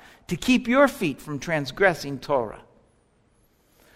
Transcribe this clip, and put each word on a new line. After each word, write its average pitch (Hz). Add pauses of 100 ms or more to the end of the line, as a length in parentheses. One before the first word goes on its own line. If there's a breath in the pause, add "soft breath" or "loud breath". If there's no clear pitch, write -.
(260 soft breath)
to 175
keep 254
your 269
feet 147
from 147
transgressing 147
Torah. 123 (1300)